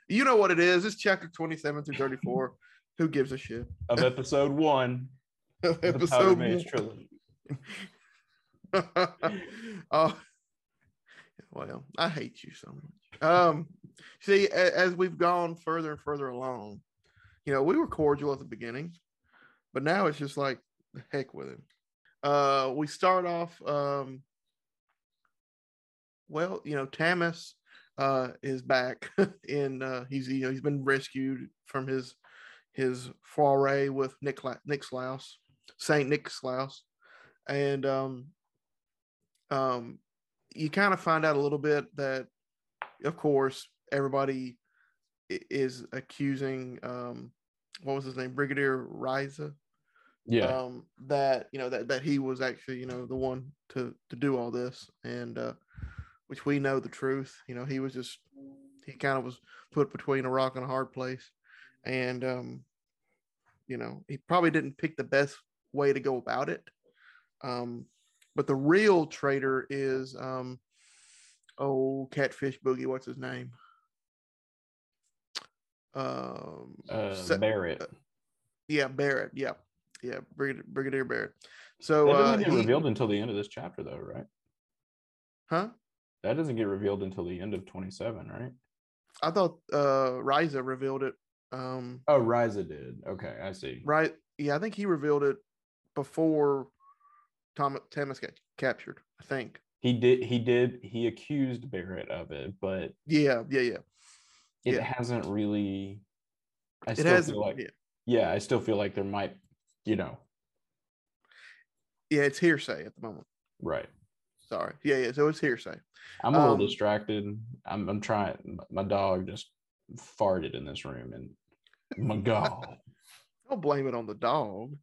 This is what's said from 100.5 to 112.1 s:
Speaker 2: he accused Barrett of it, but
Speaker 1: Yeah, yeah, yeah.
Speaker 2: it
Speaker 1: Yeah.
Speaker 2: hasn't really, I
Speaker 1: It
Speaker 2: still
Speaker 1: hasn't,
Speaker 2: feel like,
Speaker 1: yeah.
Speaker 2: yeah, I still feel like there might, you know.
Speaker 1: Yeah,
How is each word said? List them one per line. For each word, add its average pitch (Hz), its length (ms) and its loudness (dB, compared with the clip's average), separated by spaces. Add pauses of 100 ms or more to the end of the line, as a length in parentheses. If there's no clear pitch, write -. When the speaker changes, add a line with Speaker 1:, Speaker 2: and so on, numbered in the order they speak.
Speaker 2:
he 113 240 -4
accused 127 640 -4
Barrett 92 380 -8
of 80 220 -8
it, 76 300 -8
but 95 320 -4 (140)
Speaker 1:
Yeah, 143 420 2
yeah, 131 120 0
yeah. 117 160 0 (880)
Speaker 2:
it 123 100 4
Speaker 1:
Yeah. 117 80 0
Speaker 2:
hasn't 123 420 -4
really, 101 760 -2 (840)
I 117 60 -4
Speaker 1:
It 117 80 -2
Speaker 2:
still 156 140 2
Speaker 1:
hasn't, 156 220 4
Speaker 2:
feel 104 60 -2
like, 104 160 -2
Speaker 1:
yeah. 123 100 -8 (380)
Speaker 2:
yeah, 113 260 4
I 95 60 2
still 113 220 0
feel 107 180 0
like 101 160 -2
there 101 120 -4
might, 101 320 -4 (480)
you 110 100 2
know. 90 220 -4 (1900)
Speaker 1:
Yeah, 151 140 4